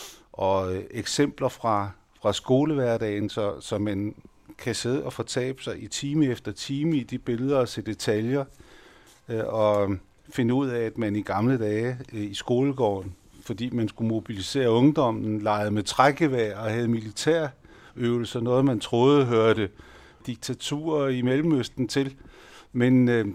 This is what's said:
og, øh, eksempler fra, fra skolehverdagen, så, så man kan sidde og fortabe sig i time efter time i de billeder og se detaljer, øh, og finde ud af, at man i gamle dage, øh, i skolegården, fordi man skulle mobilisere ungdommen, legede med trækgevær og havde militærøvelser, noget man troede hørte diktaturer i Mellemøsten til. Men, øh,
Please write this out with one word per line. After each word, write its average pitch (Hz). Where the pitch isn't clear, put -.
og, 95
øh, 95
eksempler 135
fra, 104
fra 104
skolehverdagen, 117
så, 101
så -
man 104
kan 113
sidde 135
og -
fortabe 131
sig 85
i -
time 143
efter 117
time 147
i 123
de 123
billeder 127
og 123
se -
detaljer, 113
øh, 113
og 104
finde 120
ud 135
af, 120
at 110
man 107
i 104
gamle 113
dage, 113
øh, 110
i 101
skolegården, 120
fordi 117
man 117
skulle 113
mobilisere 110
ungdommen, 113
legede 104
med 104
trækgevær 131
og 110
havde 117
militærøvelser, 120
noget 123
man 127
troede 135
hørte 110
diktaturer 147
i 127
Mellemøsten 127
til. 135
Men, 127
øh, 117